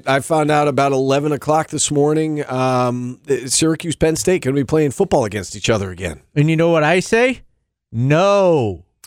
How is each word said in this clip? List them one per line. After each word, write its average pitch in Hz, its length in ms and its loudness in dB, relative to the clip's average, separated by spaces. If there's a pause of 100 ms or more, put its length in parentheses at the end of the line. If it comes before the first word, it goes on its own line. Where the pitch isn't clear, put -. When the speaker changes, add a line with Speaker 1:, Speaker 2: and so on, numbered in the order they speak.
Speaker 1:
I 135 140 2
found 151 300 0
out 147 180 2
about 139 240 2
eleven 135 400 0
o'clock 151 360 -2
this - 240 -4
morning. 151 580 0
Um, 123 760 -2
the, 131 240 -2
Syracuse, 160 460 -2
Penn 160 220 0
State 180 260 0
gonna 131 140 -2
be 139 80 0
playing 151 280 0
football 170 340 0
against 98 280 -6
each 107 160 -4
other 98 200 0
again. 87 320 -10 (120)
Speaker 2:
And 147 160 2
you 160 60 2
know 165 140 2
what 160 120 2
I 165 180 2
say? 233 420 0 (500)
No. 147 920 2 (220)